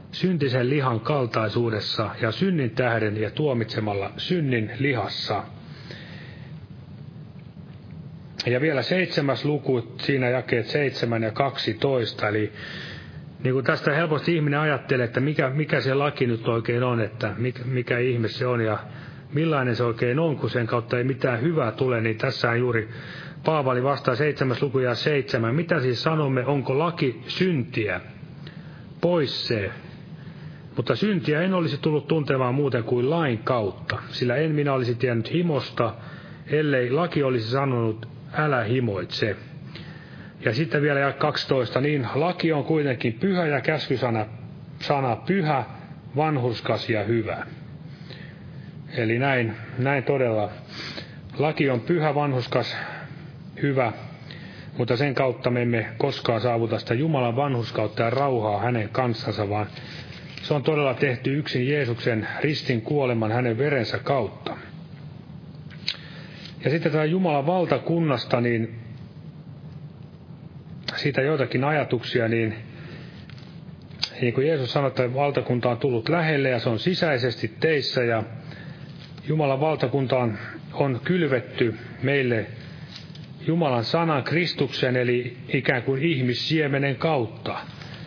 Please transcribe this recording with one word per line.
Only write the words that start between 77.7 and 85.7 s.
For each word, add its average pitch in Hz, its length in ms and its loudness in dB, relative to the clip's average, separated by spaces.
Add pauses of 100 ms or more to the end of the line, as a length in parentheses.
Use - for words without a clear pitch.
ja 113 180 2 (1080)
Jumalan 143 320 2
valtakunta 139 580 2
on, 113 200 2 (340)
on 135 320 0
kylvetty 131 720 2 (280)
meille 127 440 2 (1000)
Jumalan 147 380 4
sanan 165 380 2
Kristuksen, 139 720 0
eli 123 400 0 (120)
ikään 135 340 2